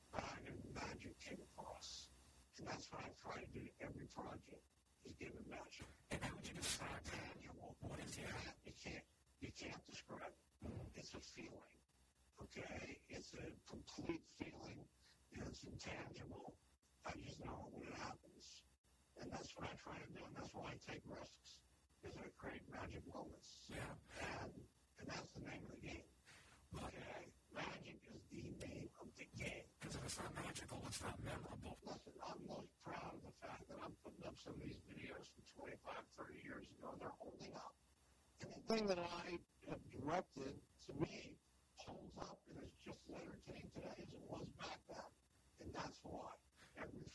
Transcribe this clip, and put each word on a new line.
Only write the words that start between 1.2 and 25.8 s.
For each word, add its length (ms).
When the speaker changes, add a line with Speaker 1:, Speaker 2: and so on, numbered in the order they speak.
Speaker 1:
across. 640
And 80
that's 240
what 80
I 160
try 240
to 80
do 80
to 240
every 320
project, 480
is 160
give 160
it 160
magic. 400
Speaker 2:
And 80
how 160
would 80
you 80
describe 560
that? 0
Speaker 1:
Tangible. 720
Speaker 2:
What 240
is 120
it? 100
Speaker 1:
You 100
can't, 300
you 160
can't 320
describe 460
it. 340
It's 180
a 60
feeling, 440
okay? 640
It's 240
a 160
complete 560
feeling, 480
and 160
it's 160
intangible. 880
I 160
just 160
know 320
when 160
it 80
happens. 720
And 160
that's 240
what 80
I 160
try 160
to 160
do, 80
and 160
that's 160
why 200
I 120
take 240
risks, 560
is 160
I 160
create 320
magic 400
moments. 640
Speaker 2:
Yeah. 80
Speaker 1:
And, 320
and 80
that's 240
the 160
name 160
of 160